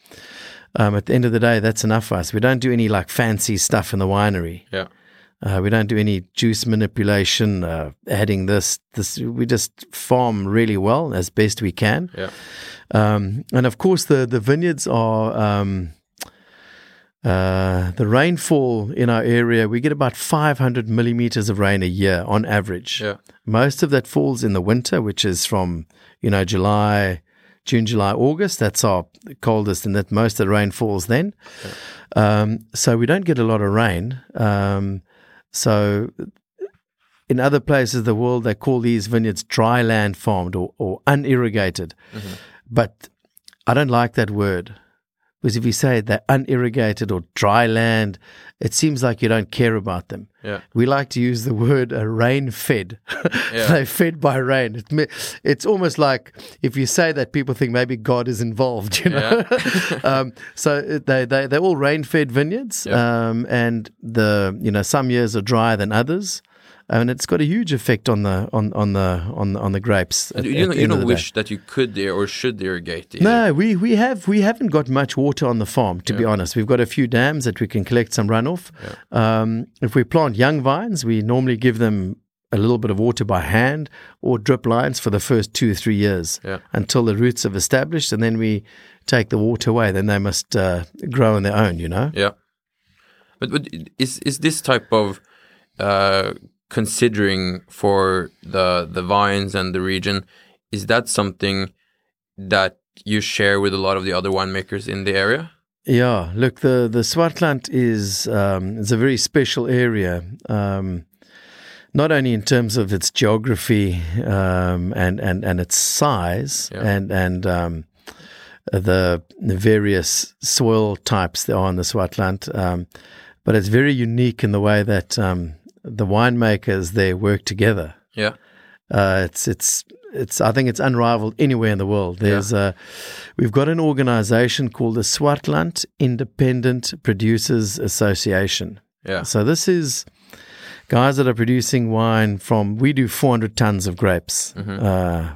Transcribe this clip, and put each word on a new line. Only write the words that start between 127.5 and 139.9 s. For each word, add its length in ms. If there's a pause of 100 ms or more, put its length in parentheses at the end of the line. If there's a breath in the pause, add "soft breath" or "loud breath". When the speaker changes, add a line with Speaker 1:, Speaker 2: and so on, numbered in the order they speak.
Speaker 2:
Yeah. 200 (540 soft breath)
Speaker 1:
Uh, 360
it's, 240
it's, 360 (280)
it's, 280
I 120
think 160
it's 100
unrivaled 640
anywhere 320
in 60
the 80
world. 360
Speaker 2:
Yeah. 80
Speaker 1:
There's 220
a, 240 (600 loud breath)
we've 140
got 180
an 120
organization 880
called 260
the 60
Swartland 840 (140)
Independent 1040
Producers 800
Association. 960 (260)
Speaker 2:
Yeah. 200
Speaker 1:
So 180
this 240
is 380 (800 loud breath)